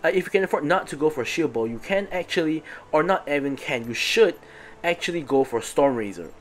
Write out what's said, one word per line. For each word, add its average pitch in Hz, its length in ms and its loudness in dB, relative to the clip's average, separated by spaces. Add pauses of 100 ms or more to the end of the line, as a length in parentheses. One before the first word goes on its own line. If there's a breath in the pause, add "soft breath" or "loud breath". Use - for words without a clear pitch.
uh, 165 120 2
if 185 100 2
you - 80 -8
can 190 140 2
afford 185 180 -2
not 170 240 2
to 160 80 -10
go 151 140 2
for 127 160 -2
Shield 147 260 0
Bow, 113 140 0
you 113 140 -6
can 196 300 -2
actually, 160 540 -2 (300 loud breath)
or 156 100 4
not 185 240 0
even 143 300 -2
can, 120 280 -4
you 117 80 -6
should 202 420 4 (460 loud breath)
actually 170 420 -2
go 135 200 2
for 117 180 -2
Storm 139 360 2
Razor. 92 440 -8